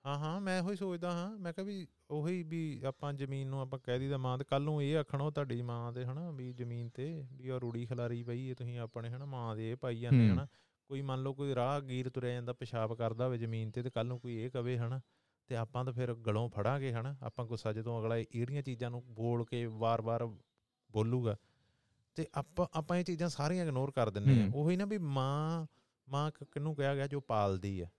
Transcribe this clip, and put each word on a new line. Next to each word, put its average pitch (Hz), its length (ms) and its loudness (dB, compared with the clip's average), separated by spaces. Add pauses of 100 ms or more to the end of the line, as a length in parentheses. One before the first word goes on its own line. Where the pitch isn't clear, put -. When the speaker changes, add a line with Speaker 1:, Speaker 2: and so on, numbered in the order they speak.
Speaker 1:
ਹਾਂ, 143 120 -2
ਹਾਂ, 156 240 -2
ਮੈਂ 185 200 0
ਉਹੀ 190 140 0
ਸੋਚਦਾ 180 360 -4
ਹਾਂ। 180 260 -4
ਮੈਂ 175 160 -6
ਕਿਹਾ 190 120 -6
ਵੀ 196 220 -8 (220)
ਉਹੀ 165 340 0
ਵੀ 156 420 -4
ਆਪਾਂ 139 280 -4
ਜ਼ਮੀਨ 135 340 -4
ਨੂੰ 135 140 -2
ਆਪਾਂ 131 180 -6
ਕਹਿ 123 200 0
ਦਈਦਾ 139 180 0
ਮਾਂ 127 200 0
ਤੇ 135 60 -4
ਕੱਲ੍ਹ 139 220 2
ਨੂੰ 151 180 2
ਇਹ 147 140 2
ਆਖਣ 143 240 0
ਉਹ 151 100 0
ਤੁਹਾਡੀ 131 300 -2
ਮਾਂ 120 320 -4
ਤੇ, 123 120 -4
ਹਨਾ, 156 260 -4
ਵੀ 127 220 -8
ਜ਼ਮੀਨ 120 360 -6
ਤੇ 147 440 -6
ਵੀ 127 160 -10
ਉਹ 127 100 0
ਰੂੜੀ 120 260 -2
ਖਿਲਾਰੀ 120 380 -2
ਪਈ 123 260 -4
ਹੈ 127 40 -4
ਤੁਸੀਂ 120 260 -6
ਆਪਣੇ, 113 300 -6
ਹਨਾ, 127 160 -8
ਮਾਂ 120 300 -4
ਦੇ 113 160 -2
ਇਹ 120 40 -2
ਪਾਈ 123 240 -4
ਜਾਂਦੇ, 120 280 8
Speaker 2:
ਹੂੰ। 101 60 8
Speaker 1:
ਹਨਾ। 85 140 2 (400)
ਕੋਈ 135 140 -6
ਮੰਨ 131 200 -2
ਲਓ 135 120 -2
ਕੋਈ 139 220 -2
ਰਾਹਗੀਰ 127 540 0
ਤੁਰਿਆ 123 240 -2
ਜਾਂਦਾ 123 200 -4
ਪਿਸ਼ਾਬ 117 420 -2
ਕਰਦਾ 113 300 0
ਹੋਵੇ 127 120 0
ਜ਼ਮੀਨ 113 340 -2
ਤੇ, 123 120 -4
ਤੇ 127 60 -2
ਕੱਲ੍ਹ 117 180 0
ਨੂੰ 123 120 -4
ਕੋਈ 120 160 -6
ਇਹ 113 160 -4
ਕਵੇ, 123 260 0
ਹਨਾ, 120 240 -2 (460)
ਤੇ 127 80 -4
ਆਪਾਂ 113 300 -2
ਤਾਂ 123 80 -4
ਫਿਰ 120 200 0
ਗਲੋਂ 113 360 0
ਫੜਾਂਗੇ, 131 440 0
ਹਨਾ। 123 300 -4
ਆਪਾਂ 120 220 -6
ਗੁੱਸਾ 110 280 -2
ਜਦੋਂ 113 280 -2
ਅਗਲਾ 113 160 2
ਇਹ-, 113 80 0 (100)
ਇਹੜੀਆਂ 123 260 0
ਚੀਜ਼ਾਂ 127 300 -4
ਨੂੰ 123 160 -8
ਬੋਲ 117 380 0
ਕੇ 120 200 -2
ਵਾਰ-ਵਾਰ 113 600 2 (680)
ਬੋਲੂਗਾ 110 440 4 (800)
ਤੇ 160 200 -2
ਆਪਾਂ, 156 380 0
ਆਪਾਂ 160 240 0
ਇਹ 180 60 2
ਚੀਜ਼ਾਂ 175 260 0
ਸਾਰੀਆਂ 170 360 0
ਇਗਨੋਰ 139 260 2
ਕਰ 117 180 4
ਦਿੰਦੇ 107 320 8
ਹਾਂ। 101 80 4
Speaker 2:
ਹੂੰ। - 60 0
Speaker 1:
ਉਹੀ 151 200 4
ਨਾ 196 100 2
ਵੀ 208 120 -2
ਮਾਂ, 151 680 0 (440)
ਮਾਂ 143 220 0
ਕ-, - 120 -16
ਕਿਹਨੂੰ 147 320 -4
ਕਿਹਾ 143 200 2
ਗਿਆ? 139 120 0
ਜੋ 139 120 -2
ਪਾਲਦੀ 98 600 2
ਆ। 85 60 -4 (120)